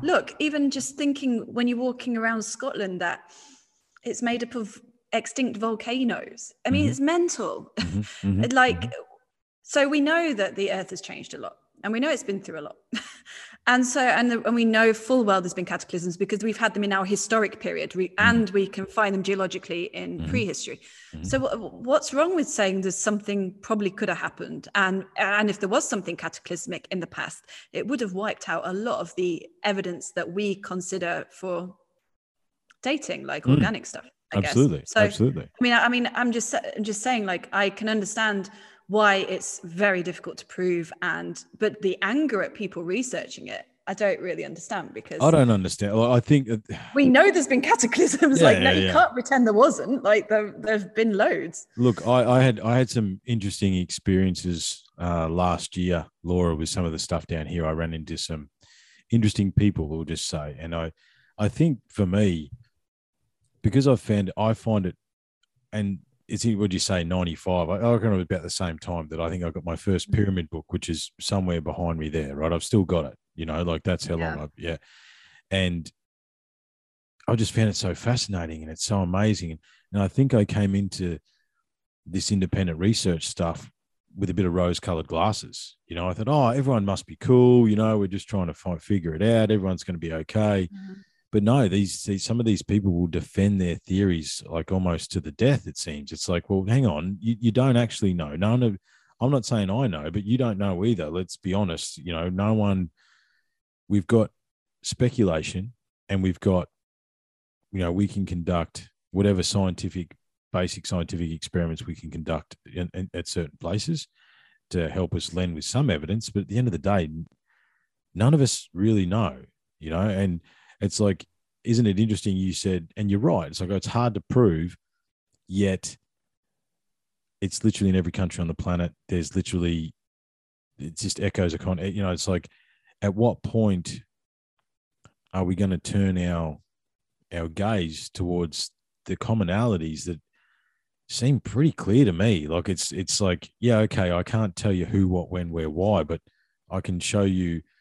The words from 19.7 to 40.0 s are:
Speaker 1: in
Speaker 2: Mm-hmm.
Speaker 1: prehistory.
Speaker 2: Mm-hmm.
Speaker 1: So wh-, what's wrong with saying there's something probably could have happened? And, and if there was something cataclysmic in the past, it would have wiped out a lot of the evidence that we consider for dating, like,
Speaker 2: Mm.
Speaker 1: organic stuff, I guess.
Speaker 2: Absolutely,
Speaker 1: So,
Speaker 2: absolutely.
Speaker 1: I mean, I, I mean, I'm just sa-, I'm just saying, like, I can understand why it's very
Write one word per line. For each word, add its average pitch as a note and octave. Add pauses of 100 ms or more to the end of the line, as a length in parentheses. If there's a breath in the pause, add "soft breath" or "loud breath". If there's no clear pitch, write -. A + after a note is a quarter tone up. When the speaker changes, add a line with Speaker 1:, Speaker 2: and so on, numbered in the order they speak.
Speaker 1:
in F3+
Speaker 2:
Mm-hmm. D#3
Speaker 1:
prehistory. F#3+ (320 loud breath)
Speaker 2:
Mm-hmm. -
Speaker 1:
So C4
wh-, A3+ (120)
what's C4+
wrong D#4+
with D#4
saying F#3+
there's F#3
something G3+
probably G#3
could G3
have E3
happened? D#3+
And, F#3+ (100)
and G#3
if G3+
there F#3+
was A#3+
something F3+
cataclysmic -
in F#3+
the E3
past, - (260 loud breath)
it -
would B3
have G3+
wiped F#3+
out E3
a F#3
lot G#3+
of E3+
the F3+ (160)
evidence F#3+
that F3
we G3
consider F3+
for F3+ (1080)
dating, B3+
like, C#3+
Speaker 2:
Mm. B2+
Speaker 1:
organic G3
stuff, - (280)
I G2
guess. D3
Speaker 2:
Absolutely, A#2
Speaker 1:
So, -
Speaker 2:
absolutely. E3
Speaker 1:
I -
mean, B3
I, A3+
I A#3+
mean, B3
I'm A#3+
just A3+
sa-, - (100)
I'm A3
just G#3
saying, A#3+
like, F3
I G3
can G#3
understand G#3 (380 loud breath)
why G#3 (140)
it's -
very F#3